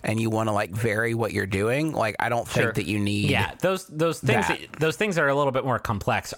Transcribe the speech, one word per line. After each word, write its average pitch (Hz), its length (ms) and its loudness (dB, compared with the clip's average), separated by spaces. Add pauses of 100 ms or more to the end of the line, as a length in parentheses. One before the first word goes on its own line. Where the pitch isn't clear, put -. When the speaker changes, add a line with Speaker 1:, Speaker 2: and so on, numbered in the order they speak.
Speaker 1:
and 110 180 0
you 113 80 0
wanna, 110 240 0
like, 101 160 0
vary 110 460 0
what 110 180 0
you're 101 140 0
doing. 117 440 0
Like, 110 280 0
I 117 100 0
don't 117 180 0
think 120 180 2
Speaker 2:
Sure. 113 80 0
Speaker 1:
that 104 120 -2
you 104 140 0
need 101 320 2
Speaker 3:
Yeah, 107 180 2 (120)
those, 185 260 0
those 156 320 -2
things 110 280 2
Speaker 1:
that. 73 120 -2
Speaker 3:
that, 73 200 -16
those 156 160 0
things 208 220 0
are 151 100 4
a 139 60 4
little 139 180 2
bit 123 140 -2
more 120 140 0
complex, 104 580 -2